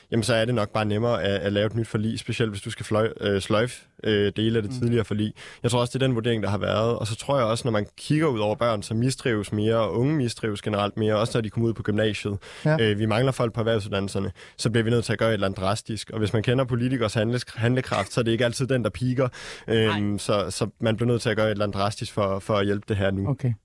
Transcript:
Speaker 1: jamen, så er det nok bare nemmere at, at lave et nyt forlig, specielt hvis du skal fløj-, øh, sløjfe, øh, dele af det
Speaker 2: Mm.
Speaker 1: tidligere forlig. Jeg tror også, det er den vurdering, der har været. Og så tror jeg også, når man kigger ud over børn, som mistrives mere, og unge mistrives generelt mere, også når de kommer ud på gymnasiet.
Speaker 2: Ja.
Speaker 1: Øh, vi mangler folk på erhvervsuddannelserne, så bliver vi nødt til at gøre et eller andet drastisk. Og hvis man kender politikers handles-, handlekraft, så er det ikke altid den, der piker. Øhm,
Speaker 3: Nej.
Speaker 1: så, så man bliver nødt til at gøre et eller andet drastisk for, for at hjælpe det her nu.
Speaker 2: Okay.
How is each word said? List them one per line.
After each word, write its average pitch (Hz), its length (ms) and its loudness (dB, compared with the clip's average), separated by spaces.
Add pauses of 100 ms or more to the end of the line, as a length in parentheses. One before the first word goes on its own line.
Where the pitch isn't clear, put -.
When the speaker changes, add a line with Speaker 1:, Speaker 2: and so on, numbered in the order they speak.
(120)
Speaker 1:
jamen, 113 120 2
så 117 100 2
er 113 120 2
det 123 100 0
nok 104 140 0
bare 107 160 0
nemmere 107 380 0
at, 98 180 0
at 101 120 0
lave 101 140 2
et 101 80 -4
nyt 113 120 -2
forlig, 110 320 -2
specielt 110 320 -2
hvis 101 100 -8
du 117 100 -10
skal - 140 -10
fløj-, 110 360 0
øh, 101 200 2
sløjfe, 110 440 0 (180)
øh, 101 320 2
dele 113 220 2
af 107 60 0
det 104 80 -6
Speaker 2:
Mm. 127 80 -8
Speaker 1:
tidligere 117 260 2
forlig. 107 280 -2 (300)
Jeg 120 80 2
tror 123 80 2
også, 123 180 0
det 131 60 2
er 135 40 2
den 127 80 2
vurdering, 113 280 0
der 98 60 0
har 104 80 0
været. 101 400 0
Og 110 100 -4
så 110 80 -4
tror 139 220 -2
jeg 120 80 2
også, 113 220 0
når 117 40 0
man 107 140 0 (120)
kigger 156 300 0
ud 120 120 0
over 107 160 0
børn, 113 280 0
som 113 140 -4
mistrives 117 540 0
mere, 107 240 2
og 104 240 2
unge 143 160 2
mistrives 113 460 -2
generelt 104 360 -2
mere, 107 180 2
også 117 220 0
når 117 40 0
de 110 80 -4
kommer 113 200 0
ud 110 40 -2
på 104 100 -8
gymnasiet. 104 540 0 (280)
Speaker 2:
Ja. 156 160 4
Speaker 1:
Øh, 104 180 4
vi 110 60 2
mangler 120 260 2
folk 120 220 0
på 117 80 -6
erhvervsuddannelserne, 98 720 0 (260)
så - 120 0
bliver 110 140 2
vi 110 60 0
nødt 117 160 2
til 117 80 0
at 101 60 -4
gøre 113 100 4
et 113 40 2
eller 98 140 0
andet 95 120 -4
drastisk. 101 500 -4
Og 110 100 -6
hvis 104 140 0
man 107 100 0
kender 127 220 2
politikers 120 480 0
handles-, 117 300 0 (120)
handlekraft, 117 580 0
så 135 80 -2
er - 20 2
det 113 80 2
ikke 113 140 2
altid 117 220 -2
den, 127 160 0
der 107 60 2
piker. 127 380 0 (400)
Øhm, 110 360 2
Speaker 3:
Nej. 101 140 0
Speaker 1:
så, 98 340 0
så 110 160 -2 (140)
man 110 140 2
bliver 117 120 0
nødt 120 140 2
til 120 80 0
at 107 60 2
gøre 110 120 2
et 107 40 2
eller 104 140 0
andet 101 100 -4
drastisk 101 380 -2
for, 98 260 0
for 107 160 -2
at 101 100 4
hjælpe 101 220 0
det 104 100 0
her 98 140 2
nu. 98 180 -2
Speaker 2:
Okay. 120 240 0 (120)